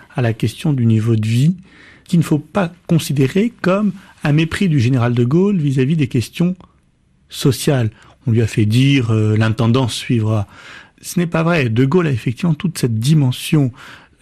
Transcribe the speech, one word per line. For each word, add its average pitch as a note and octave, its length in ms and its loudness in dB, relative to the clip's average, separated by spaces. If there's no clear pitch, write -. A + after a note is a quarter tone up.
à C3+ 80 -4
la A#2 100 0
question - 400 -4
du B2+ 140 0
niveau A2+ 300 2
de G#2+ 100 -2
vie, C3 300 0
qu'il - 160 -2
ne D#3 40 2
faut D#3 140 0
pas E3+ 340 -4
considérer D3+ 680 0
comme G3 300 0
un D3 100 0
mépris D#3+ 360 0
du D3+ 100 2
général A#2+ 360 2
de A#2+ 100 2
Gaulle F3+ 320 2
vis-à-vis C#3+ 400 0
des D3 100 0
questions E3 480 -2
sociales. B2+ 640 -2
On B2+ 40 -2
lui A2+ 120 2
a A2+ 40 0
fait G#2+ 200 0
dire, B2+ 440 2
euh, « G#2+ 280 2
L'intendance A2+ 560 0
suivra. » A2 520 -2
Ce - 180 -8
n'est F3 80 0
pas E3 160 -2
vrai. E3 260 0
De A2+ 160 2
Gaulle E3+ 220 2
a D3+ 40 0
effectivement C3+ 440 -2
toute - 240 -8
cette A#2 200 -2
dimension, C3+ 720 0